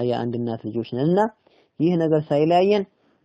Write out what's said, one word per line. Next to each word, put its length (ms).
የአንድ 320
እናት 280
ልጆች 300
ነንና 280
ይህ 160
ነገር 260
ሳይለያየን 600